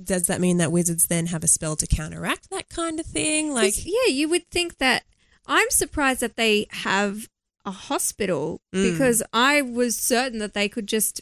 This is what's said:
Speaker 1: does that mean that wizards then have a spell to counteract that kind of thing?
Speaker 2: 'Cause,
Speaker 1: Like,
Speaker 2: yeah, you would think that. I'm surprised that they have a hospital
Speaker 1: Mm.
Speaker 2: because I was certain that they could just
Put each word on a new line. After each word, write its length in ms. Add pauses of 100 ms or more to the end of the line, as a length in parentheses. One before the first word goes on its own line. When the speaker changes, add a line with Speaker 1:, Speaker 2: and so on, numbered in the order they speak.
Speaker 1:
does 260
that 140
mean 160
that 140
wizards 360
then 200
have 160
a 40
spell 300
to 100
counteract 640
that 180
kind 300
of 80
thing? 400
Speaker 2:
'Cause, 80
Speaker 1:
Like, 300
Speaker 2:
yeah, 280
you 160
would 220
think 260
that. 260 (440)
I'm 240
surprised 480
that 160
they 340
have 580 (380)
a 60
hospital 920 (120)
Speaker 1:
Mm. 180
Speaker 2:
because 300 (120)
I 280
was 340
certain 440
that 140
they 160
could 180
just 340